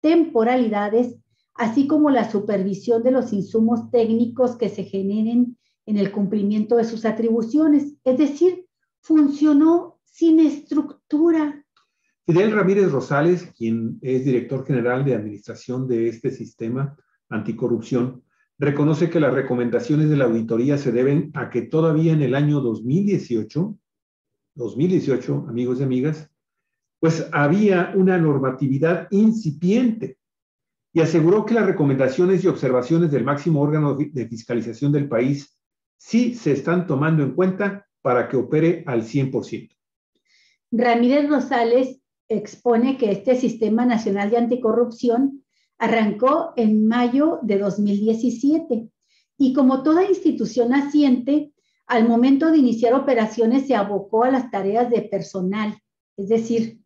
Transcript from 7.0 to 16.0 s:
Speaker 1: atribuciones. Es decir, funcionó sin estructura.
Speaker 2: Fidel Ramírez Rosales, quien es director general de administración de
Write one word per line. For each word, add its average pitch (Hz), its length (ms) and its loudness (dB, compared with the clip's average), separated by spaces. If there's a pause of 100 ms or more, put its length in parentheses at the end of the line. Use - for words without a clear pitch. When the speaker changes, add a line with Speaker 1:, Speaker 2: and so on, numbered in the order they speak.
Speaker 1:
atribuciones. 233 920 0 (100)
Es 262 140 2
decir, 339 480 0 (340)
funcionó 302 1040 2
sin 330 360 2
estructura. 302 1200 0 (640)
Speaker 2:
Fidel 190 260 4
Ramírez 196 380 2
Rosales, 147 680 0
quien 113 460 -4
es 131 220 -2
director 131 420 -2
general 127 380 0
de 131 100 0
administración 107 720 -8
de 117 220 -2